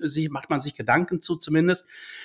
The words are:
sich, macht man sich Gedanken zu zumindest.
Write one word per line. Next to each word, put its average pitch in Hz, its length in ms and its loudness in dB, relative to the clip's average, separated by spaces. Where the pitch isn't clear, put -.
sich, 151 220 -2
macht 135 180 -8
man 139 140 0
sich 143 100 -8
Gedanken 156 480 2
zu 170 160 -4
zumindest. 165 500 2